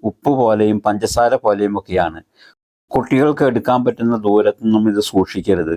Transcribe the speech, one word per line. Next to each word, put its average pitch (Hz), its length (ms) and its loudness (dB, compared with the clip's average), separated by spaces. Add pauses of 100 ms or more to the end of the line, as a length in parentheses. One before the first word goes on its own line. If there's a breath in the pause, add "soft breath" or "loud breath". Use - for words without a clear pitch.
ഉപ്പ് 147 320 -2
പോലെയും 107 440 2
പഞ്ചസാര 113 500 0 (100)
പോലെയും 101 340 0
ഒക്കെയാണ്. 85 420 -4 (680 soft breath)
കുട്ടികൾക്ക് 143 580 0
എടുക്കാൻ 123 380 0
പറ്റുന്ന 117 300 -2 (100)
ദൂരത്തൊന്നും 107 640 2
ഇത് 104 180 0
സൂക്ഷിക്കരുത്. 87 680 -2